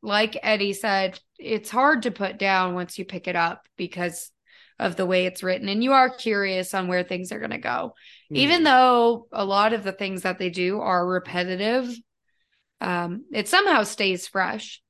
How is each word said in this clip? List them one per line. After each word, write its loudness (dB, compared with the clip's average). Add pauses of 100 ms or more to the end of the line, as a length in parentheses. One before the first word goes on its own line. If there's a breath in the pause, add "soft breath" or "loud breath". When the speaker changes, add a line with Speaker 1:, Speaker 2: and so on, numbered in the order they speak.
Speaker 1:
like 0
Eddie 0
said, -2 (200)
it's -6
hard 4
to 0
put -6
down 2
once -8
you -6
pick -10
it -4
up -2
because -8 (480 soft breath)
of -2
the -2
way 2
it's -6
written. -4
And 0
you 2
are 6
curious -2
on -2
where 0
things -8
are -10
gonna -8
go. -4 (340 loud breath)
Even 2
Speaker 2:
Mm-hmm. 2
Speaker 1:
though 6
a -2
lot 2
of -4
the -6
things -6
that -4
they -4
do -2
are 2
repetitive, -2 (920)
um, -4
it -4
somehow 4
stays -4
fresh. -6